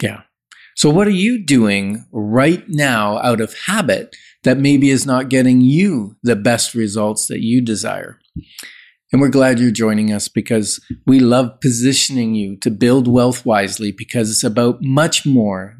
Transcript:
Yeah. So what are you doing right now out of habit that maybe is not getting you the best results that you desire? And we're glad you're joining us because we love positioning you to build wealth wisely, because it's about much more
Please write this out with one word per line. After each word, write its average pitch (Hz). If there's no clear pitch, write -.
Yeah. 104
So -
what 185
are 208
you 208
doing 110
right 123
now 120
out 117
of 110
habit 170
that 127
maybe 139
is 135
not 131
getting 127
you 139
the 120
best 113
results 107
that -
you 117
desire? 95
And 127
we're 139
glad 131
you're 123
joining 107
us 104
because 107
we 135
love 123
positioning 123
you 101
to 120
build 123
wealth 123
wisely, 104
because 110
it's 110
about 120
much 147
more 104